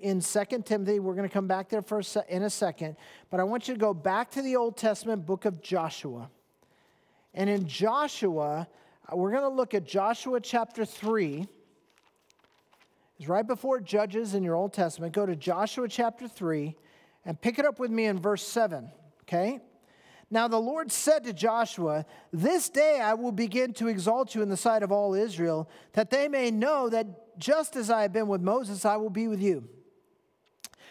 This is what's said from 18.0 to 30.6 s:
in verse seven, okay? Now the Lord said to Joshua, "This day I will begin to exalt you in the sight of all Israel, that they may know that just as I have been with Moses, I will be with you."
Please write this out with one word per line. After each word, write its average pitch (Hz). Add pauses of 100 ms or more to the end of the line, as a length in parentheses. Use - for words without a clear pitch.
in 196
verse 196
seven, 170 (320)
okay? 208 (680)
Now 226
the 226
Lord 277
said 302
to 233
Joshua, 175 (260)
"This 269
day 294
I 220
will 240
begin 233
to 226
exalt 220
you 214
in 208
the 190
sight 220
of 190
all 202
Israel, 170 (240)
that 214
they 277
may 262
know 247
that 220
just 302
as 226
I 226
have 196
been 220
with 196
Moses, 202
I 214
will 220
be 214
with 208
you." 160 (1200)